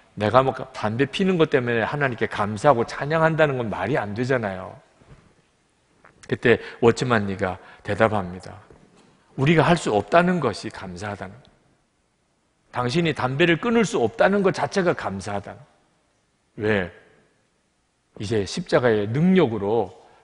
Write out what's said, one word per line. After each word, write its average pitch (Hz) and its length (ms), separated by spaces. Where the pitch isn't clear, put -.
내가 107 280
뭐 135 120
담배 113 520
피는 185 320
것 156 120
때문에 120 320
하나님께 127 440
감사하고 110 600
찬양한다는 156 720
건 113 120
말이 98 280
안 104 160
되잖아요." 107 680
그때 120 300
워치만 113 460
리가 95 320
대답합니다. 101 760
"우리가 151 260
할 170 140
수 143 160
없다는 170 480
것이 113 300
감사하다는, 98 640
당신이 139 440
담배를 156 460
끊을 233 240
수 165 160
없다는 185 420
것 185 120
자체가 175 400
감사하다는." 98 680
왜? 104 360
이제 104 260
십자가의 120 640
능력으로 113 920